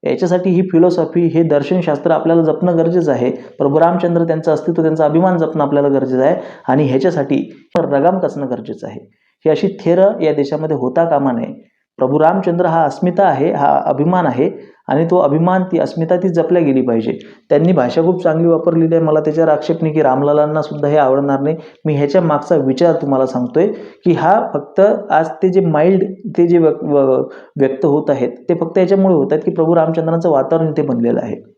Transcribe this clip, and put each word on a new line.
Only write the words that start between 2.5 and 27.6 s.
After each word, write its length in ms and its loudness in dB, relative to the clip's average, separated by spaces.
गरजेचं 340 0
आहे. 200 0
प्रभू 480 -2
रामचंद्र, 440 2
त्यांचं 300 -2
अस्तित्व, 280 -2
त्यांचा 240 0
अभिमान 320 2
जपणं 260 -2
आपल्याला 240 0
गरजेचं 360 0
आहे 180 0
आणि 180 2
ह्याच्यासाठी 760 -2
लगाम 420 0
कसणं 300 -6
गरजेचं 380 -10
आहे. 120 -14
ही 40 2
अशी 180 0
थेर 540 0
या 120 0
देशामध्ये 420 -4
होता 300 -2
कामा 260 0
नये. 420 -10
प्रभू 220 0
रामचंद्र 460 0
हा 180 2
अस्मिता 400 -2
आहे, 280 0
हा 340 0
अभिमान 400 0
आहे 500 -4
आणि 180 0
तो 120 0
अभिमान, 460 2
ती 160 -2
अस्मिता, 360 -2
ती 140 0
जपल्या 320 0
गेली 200 2
पाहिजे. 380 -2
त्यांनी 240 2
भाषा 280 0
खूप 220 0
चांगली 240 2
वापरलेली 480 2
आहे, 80 2
मला 160 2
त्याच्यावर 320 0
आक्षेप 300 -2
नाही 120 -2
की 80 0
रामलालांना 600 2
सुद्धा 260 -4
हे 100 2
आवडणार 420 2
नाही. 160 -2
मी 80 0
ह्याच्या 280 0
मागचा 340 0
विचार 380 2
तुम्हाला 320 0
सांगतोय 420 -2
की 60 4
हा 420 2
फक्त 280 -2
आज 180 2
ते 200 -2
जे 100 2
माइल्ड, 440 2
ते 100 4
जे 100 4
व्यक-, 260 2
व-, 400 2
व्यक्त 260 0